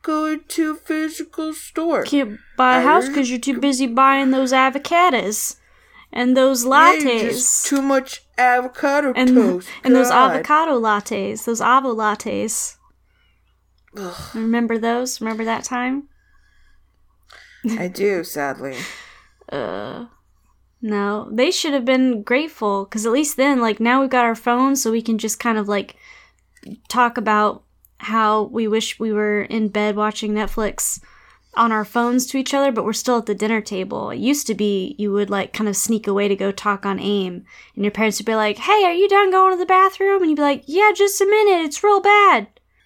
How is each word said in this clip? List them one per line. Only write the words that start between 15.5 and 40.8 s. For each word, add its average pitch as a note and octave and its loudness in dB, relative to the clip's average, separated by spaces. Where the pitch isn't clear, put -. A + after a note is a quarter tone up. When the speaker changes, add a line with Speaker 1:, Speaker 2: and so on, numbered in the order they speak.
Speaker 2:
time? B3+ -6
Speaker 1:
I F3+ -4
do, F#3 -2
sadly. C3+ -8
Speaker 2:
<laughs> - -12
Uh, A#2 -10
no. G#3 -4
They B3+ 2
should E4 -2
have C4+ 0
been B3+ 2
grateful, G#3+ -2
'cause G#3+ -8
at A3+ 0
least C#4+ 0
then, C4 2
like, A3 0
now B3 4
we've C4+ 0
got B3 2
our A3+ 0
phones, C4 0
so A3+ -2
we A3+ -2
can A3+ -2
just G#3+ -6
kind A3+ 0
of, G3+ -4
like, G3+ -4
talk A#3+ 0
about G#3 -2
how G#3+ 0
we A3 -4
wish A3 -2
we A3 -2
were G#3 0
in A3 -2
bed G#3 -2
watching G#3+ -4
Netflix - -4
on A3+ 2
our G#3+ -2
phones A#3+ 0
to C4+ -4
each C4 -4
other, C#4 2
but A3 -4
we're G#3+ -4
still A#3+ -2
at A3+ -4
the G#3 -4
dinner G#3+ -2
table. F#3+ -8
It - -8
used C#4+ -2
to A3 -4
be G3+ -2
you G#3 -2
would, G3+ -2
like, G3+ -4
kind G#3+ -4
of G3 -4
sneak A3 -2
away G3+ 0
to G3 0
go G3 -4
talk G3+ -4
on F#3+ -4
aim, F#3+ -4
and G3+ -4
your G#3 0
parents G#3 -2
would G#3 -8
be A3 -2
like, G#3+ -2
"Hey, G4+ 2
are F4 2
you F#4+ 2
done G4 4
going F#4+ 6
to F4+ -2
the F#4 -2
bathroom?" F#4+ 2
And D#4+ 2
you'd D4 2
be D4 0
like, C#4+ 0
"Yeah, G4+ 4